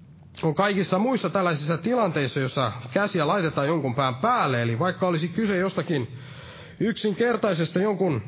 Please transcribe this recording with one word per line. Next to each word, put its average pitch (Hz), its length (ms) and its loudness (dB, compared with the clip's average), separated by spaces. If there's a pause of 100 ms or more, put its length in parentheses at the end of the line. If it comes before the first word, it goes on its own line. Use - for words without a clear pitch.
(420)
on 160 120 2
kaikissa 190 440 2
muissa 214 320 0
tällaisissa 165 480 0
tilanteissa, 165 640 0
jossa 127 320 0 (200)
käsiä 185 340 2
laitetaan 156 400 2
jonkun 139 280 0
pään 131 200 2
päälle, 143 480 2
eli 117 160 0
vaikka 180 280 0
olisi 170 220 0
kyse 202 280 0
jostakin 175 520 0 (720)
yksinkertaisesta 208 960 0
jonkun 180 500 0